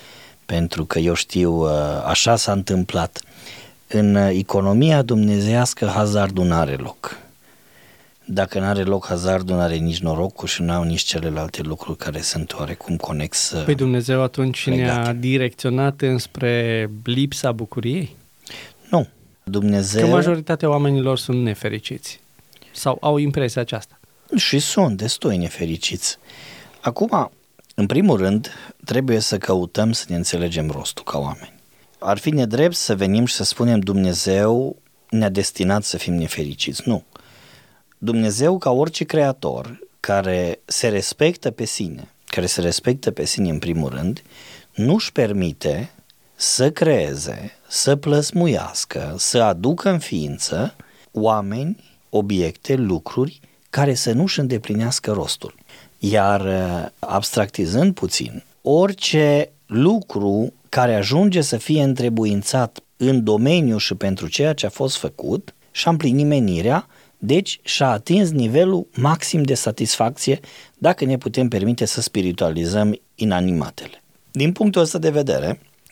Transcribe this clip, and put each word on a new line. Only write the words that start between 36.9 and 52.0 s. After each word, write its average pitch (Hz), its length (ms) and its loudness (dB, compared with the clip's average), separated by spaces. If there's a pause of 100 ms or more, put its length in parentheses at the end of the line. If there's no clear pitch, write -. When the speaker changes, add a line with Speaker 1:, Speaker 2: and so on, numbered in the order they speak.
Speaker 1:
Dumnezeu, 113 600 0
ca 143 140 0
orice 156 320 0
creator 131 760 -2 (200)
care 92 640 0
se - 220 -2
respectă 123 640 -2
pe 110 140 -8
sine, 80 420 -8 (180)
care 90 200 -4
se 87 160 -4
respectă 117 500 -2
pe - 140 -4
sine 92 240 -2
în 78 100 -2
primul 82 300 -2
rând, 78 320 -4 (540)
nu-și 147 360 0
permite 98 800 -2 (440)
să - 360 0
creeze, 78 800 0 (160)
să - 280 2
plăsmuiască, 147 1200 -2
să - 240 2
aducă 113 480 2
în 180 100 2
ființă 82 760 -4 (360)
oameni, 110 720 -2 (260)